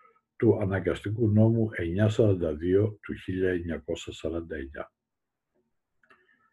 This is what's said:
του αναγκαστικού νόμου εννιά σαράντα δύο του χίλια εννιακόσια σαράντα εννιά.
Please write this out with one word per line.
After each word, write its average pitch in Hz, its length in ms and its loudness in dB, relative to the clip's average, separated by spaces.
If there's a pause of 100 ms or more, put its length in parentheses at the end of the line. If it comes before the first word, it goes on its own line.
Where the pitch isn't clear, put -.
(360)
του 107 260 4
αναγκαστικού 98 720 0
νόμου 113 400 4
εννιά 95 380 0
σαράντα 95 440 2
δύο 92 480 2
του - 120 -10
χίλια 92 360 -4
εννιακόσια 85 640 -6
σαράντα 82 420 -8
εννιά. 67 380 -12 (1600)